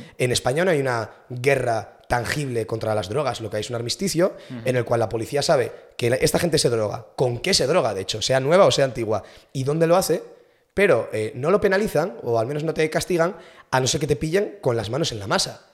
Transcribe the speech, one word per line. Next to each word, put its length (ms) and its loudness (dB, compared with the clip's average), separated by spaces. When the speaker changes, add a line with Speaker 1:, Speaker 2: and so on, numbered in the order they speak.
Speaker 1:
en 140 0
España 340 0
no 60 4
hay 80 2
una 320 -2
guerra 680 0
tangible 560 -2
contra 300 -2
las 140 -2
drogas, 320 -4
lo 100 -8
que 60 -4
hay 40 -2
es 80 -8
un 60 -6
armisticio 600 -2
Speaker 2:
Ujú. 160 -12
Speaker 1:
en 100 0
el 80 0
cual 160 0
la 80 0
policía 360 -4
sabe 280 2
que 120 0
la, 60 4
esta 240 0
gente 180 0
se 120 2
droga, 360 -2
con 220 0
qué 160 -2
se 140 2
droga, 260 2
de 80 -4
hecho, 220 -6
sea 160 2
nueva 260 6
o 60 6
sea 140 2
antigua, 380 -2
y 100 -4
dónde 220 2
lo 100 4
hace, 280 2
pero, 400 4
eh, 220 -2
no 160 -2
lo 100 4
penalizan, 640 0
o 160 2
al 80 0
menos 160 -4
no 100 -2
te 160 0
castigan, 460 0
a 100 2
no 60 2
ser 140 0
que 80 -2
te 80 2
pillen 460 -2
con 140 0
las 140 -4
manos 220 -2
en 80 -8
la 80 -10
masa. 460 -4